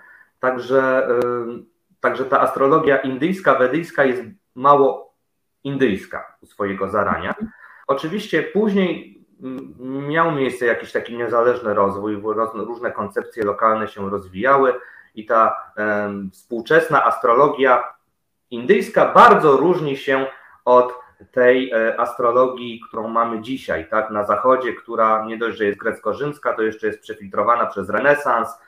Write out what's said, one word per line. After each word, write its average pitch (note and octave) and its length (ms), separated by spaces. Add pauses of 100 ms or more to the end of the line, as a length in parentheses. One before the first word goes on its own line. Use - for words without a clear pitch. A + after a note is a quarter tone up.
(400)
Także, B2+ 640
em, A#2+ 600 (360)
także B2 220
ta C3+ 160
astrologia C#3 560
indyjska, C3+ 580
wedyjska C#3 500
jest B2 180 (320)
mało C3+ 600 (500)
indyjska C3 760
u - 60
swojego G2 420
zarania. F#2+ 460 (520)
Oczywiście D#3 560
później, G3 760 (240)
mm, C3 680
miał E3 240
miejsce B2+ 340
jakiś A2+ 260
taki A2+ 240
niezależny A#2 580
rozwój, G2+ 420
bo G#2 160
roz-, A2 220
różne A2+ 380
koncepcje - 520
lokalne A2 440
się G2 220
rozwijały A2 640 (400)
i G#2+ 120
ta, A2+ 500
em, G#2 560
współczesna D3+ 720
astrologia B2+ 800 (640)
indyjska C#3 640
bardzo F#3 440
różni D3+ 400
się C3+ 300 (380)
od B2 300 (380)
tej, B2+ 400
e, A2+ 280
astrologii, A#2+ 880
którą A2 200
mamy A2+ 320
dzisiaj, B2 480
tak, A2 220
na G#2 140
Zachodzie, B2+ 480
która A2 520
nie A2+ 140
dość, A2 200
że A2 60
jest G2+ 140
grecko-rzymska, A2+ 760
to A2+ 100
jeszcze A2 240
jest G#2 140
przefiltrowana G#2+ 680
przez G2+ 240
renesans, A#2+ 580 (200)